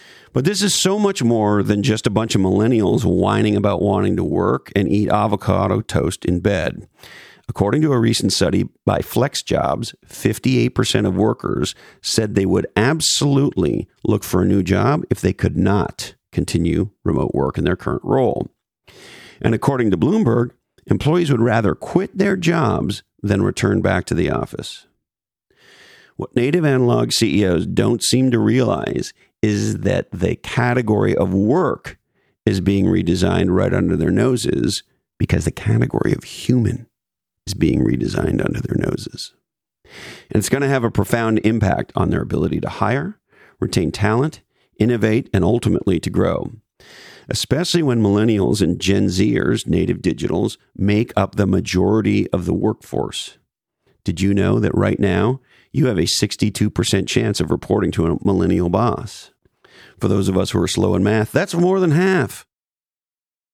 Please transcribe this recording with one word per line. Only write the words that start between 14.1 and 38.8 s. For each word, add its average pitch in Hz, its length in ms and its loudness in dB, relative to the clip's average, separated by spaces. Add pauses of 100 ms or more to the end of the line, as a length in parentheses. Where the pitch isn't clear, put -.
for 90 180 0
a 95 40 2
new 95 180 2
job 101 460 0
if - 120 -2
they 92 120 2
could - 240 -2
not - 580 -2 (160)
continue 85 580 -2 (140)
remote 67 300 0
work 69 240 -2
in 78 60 -2
their 85 120 0
current - 280 -4
role. - 460 0 (920)
And 113 120 2
according 120 380 2
to 90 60 2
Bloomberg, 123 540 2 (360)
employees 151 420 0
would 120 120 2
rather 113 340 2
quit - 420 -4
their 196 200 2
jobs 160 640 0 (180)
than 98 220 2
return 98 380 0
back 92 240 0
to - 100 -4
the 80 160 0
office. - 560 -8 (1300)
What - 200 -8
native 147 300 2
analog 120 460 2
C 104 300 2
E 98 60 4
Os 90 180 2
don't 107 360 0
seem 127 300 2
to 113 80 2
realize 110 720 0 (280)
is 104 380 0
that 92 320 -2
the 87 260 -2
category 110 760 0
of 92 200 0
work 127 640 0 (460)
is 98 160 0
being 98 240 2
redesigned 90 680 2
right 92 200 0
under 90 240 0
their 85 140 0
noses 110 720 0 (360)
because 87 240 0
the - 80 -2
category - 640 0
of - 100 -4
human 113 640 0 (580)
is - 80 -6
being 71 280 2
redesigned - 640 0
under - 180 -4
their - 160 -4
noses. - 560 -6 (500)